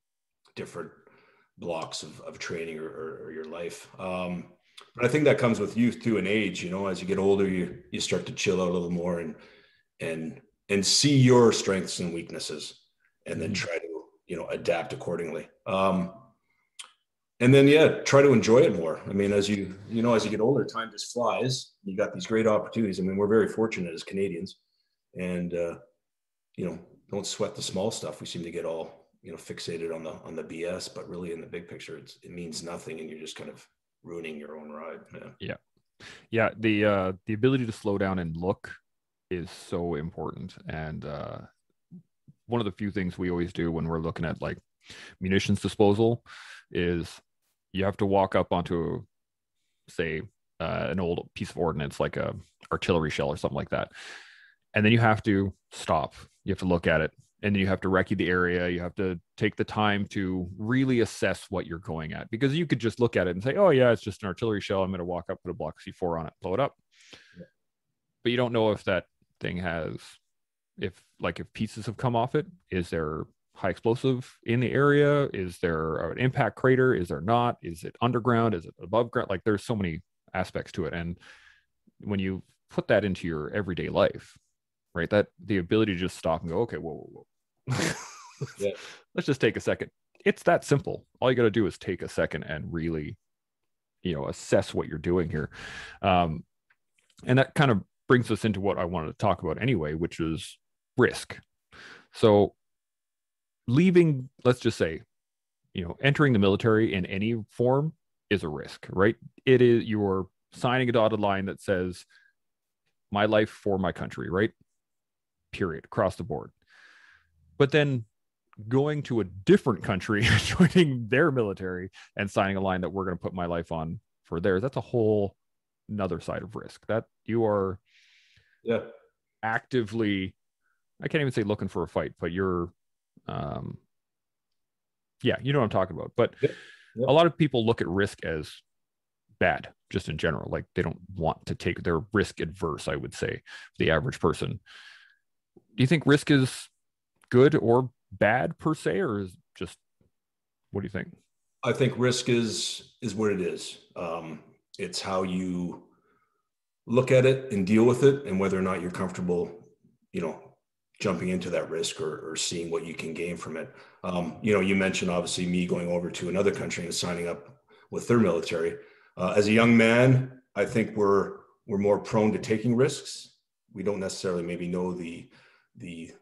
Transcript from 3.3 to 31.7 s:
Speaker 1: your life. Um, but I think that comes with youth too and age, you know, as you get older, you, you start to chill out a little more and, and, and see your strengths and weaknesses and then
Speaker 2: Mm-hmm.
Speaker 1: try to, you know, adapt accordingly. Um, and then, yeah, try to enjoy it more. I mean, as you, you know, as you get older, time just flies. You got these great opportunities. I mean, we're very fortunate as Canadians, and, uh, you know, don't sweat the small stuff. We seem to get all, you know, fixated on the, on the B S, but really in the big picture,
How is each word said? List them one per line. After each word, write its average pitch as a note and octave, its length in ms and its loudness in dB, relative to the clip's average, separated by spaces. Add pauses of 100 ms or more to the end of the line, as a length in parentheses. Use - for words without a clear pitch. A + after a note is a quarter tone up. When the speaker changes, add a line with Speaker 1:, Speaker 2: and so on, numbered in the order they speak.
Speaker 1:
your D#2+ 120 -10
life. E2+ 440 -12 (120)
Um, F2+ 460 -6 (500)
but A#2+ 80 -2
I A#2+ 40 4
think D3+ 160 2
that C#3 140 6
comes A2+ 220 2
with G2 160 -4
youth A#2 260 2
too A2+ 160 2
and F#2 80 0
age, G2+ 380 0
you F2 60 -6
know, G2 160 -4
as F#2 140 -4
you F#2 60 -8
get F#2+ 120 0
older, G2 280 4
you, F#2 320 -2 (120)
you - 100 -6
start F2+ 260 -2
to - 60 -12
chill F#2 300 0
out F2+ 60 0
a F2 40 0
little F2 180 -2
more F2 300 -2
and, D#2+ 140 -8 (680)
and, D#2+ 400 -6 (280)
and G2 160 2
see D3 320 4
your B2 360 8
strengths - 480 -2
and F2 140 -4
weaknesses E2 640 -10 (460)
and E2 140 -6
then D#2+ 120 -4
Speaker 2:
Mm-hmm. - 140 -4
Speaker 1:
try E2+ 120 -6
to, E2 240 -10 (240)
you F2 100 -8
know, - 120 -8
adapt - 440 -2
accordingly. D#2+ 560 -6 (180)
Um, F#2 460 2 (1300)
and B2+ 140 8
then, C#3 140 10
yeah, D3+ 340 6
try C#3 200 6
to C#3+ 100 8
enjoy A2 260 6
it D3+ 160 6
more. E2 340 -4
I G2 40 -8
mean, G2+ 200 2
as G2+ 160 2
you, G2 260 -2 (140)
you A2+ 140 -2
know, A#2+ 120 4
as G#2+ 100 4
you G2+ 60 -2
get G#2 100 -2
older, A#2 240 4
time A2+ 260 -8
just - 220 -12
flies. A#2 600 -2 (120)
You F#2+ 120 -8
got G2 160 0
these F#2 140 -10
great A2+ 200 2
opportunities. G#2+ 540 0
I - 20 0
mean, F#2 140 -2
we're G2+ 120 2
very G#2+ 200 4
fortunate G2 460 -4
as E2 80 -12
Canadians, F#2+ 560 -6 (600)
and, F2+ 360 -4
uh, E2+ 220 -4 (800)
you F#2 100 -6
know, E2 120 -8 (320)
don't G2+ 160 -6
sweat - 280 -6
the G2 80 -10
small G2 280 -4
stuff. - 300 -10
We D#2+ 60 -12
seem E2+ 160 -10
to E2+ 80 -10
get E2+ 160 -8
all, E2 420 -10 (140)
you E2+ 80 -18
know, D#2+ 80 -14
fixated E2 560 -10
on D#2+ 100 -12
the, D#2+ 80 -10 (100)
on D#2+ 140 -14
the D#2+ 60 -10
B E2 220 -10
S, F#2 240 -6
but - 200 -14
really F2 240 -10
in E2 80 -10
the D2 60 -14
big E2+ 200 -12
picture, E2 300 -16